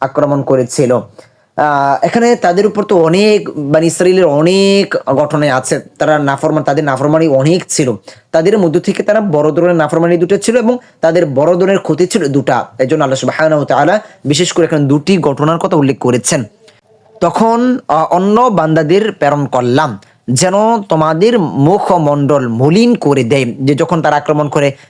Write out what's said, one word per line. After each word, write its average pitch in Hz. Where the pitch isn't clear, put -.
আক্রমণ 143
করেছিল। 131
আহ, -
এখানে 233
তাদের 185
উপর 208
তো 190
অনেক, 185
বনি 151
ইসরাইলের 185
অনেক 185
ঘটনায় 147
আছে, 127
তারা 151
নাফরমান, 147
তাদের 147
নাফরমানি 147
অনেক 147
ছিল। 127
তাদের 175
মধ্য 170
থেকে 196
তারা 208
বড় 151
ধরনের 170
নাফরমানি 165
দুটো 180
ছিল 226
এবং 247
তাদের 165
বড় 147
ধরনের 185
ক্ষতি 165
ছিল 175
দুটা। 135
এই 131
জন্য 151
আল্লাহ 131
সুবহানাহু 156
ওয়া 143
তাআলা 151
বিশেষ 147
করে 175
এখানে 151
দুটি 147
ঘটনার 151
কথা 180
উল্লেখ 139
করেছেন। 123
তখন, 233
আহ, 156
অন্য 202
বান্দাদের 175
প্রেরণ 143
করলাম 123
যেন 202
তোমাদের 160
মুখমণ্ডল 147
মলিন 160
করে 139
দেয়। 131
যে 135
যখন 165
তারা 151
আক্রমণ 151
করে, 143